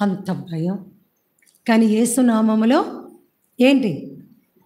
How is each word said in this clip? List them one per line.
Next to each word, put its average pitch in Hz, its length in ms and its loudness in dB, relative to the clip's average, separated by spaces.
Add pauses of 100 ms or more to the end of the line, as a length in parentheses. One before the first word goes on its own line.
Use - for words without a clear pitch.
అంత 190 320 -4
భయం. 165 460 -6 (880)
కానీ 226 180 4
యేసు 233 340 0
నామములో 220 920 0 (500)
ఏంటి, 247 560 0 (500)